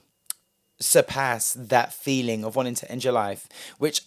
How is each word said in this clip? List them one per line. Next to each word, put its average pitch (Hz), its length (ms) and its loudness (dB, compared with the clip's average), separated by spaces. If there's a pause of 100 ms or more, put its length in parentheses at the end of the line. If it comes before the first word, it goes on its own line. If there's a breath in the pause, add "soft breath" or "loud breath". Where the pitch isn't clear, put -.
(760)
surpass 131 800 2
that 120 360 2
feeling 120 500 -2
of 110 140 -6
wanting 127 180 0
to - 160 -8
end 123 100 -6
your 127 120 2
life, 101 340 -2 (300 loud breath)
which 151 300 0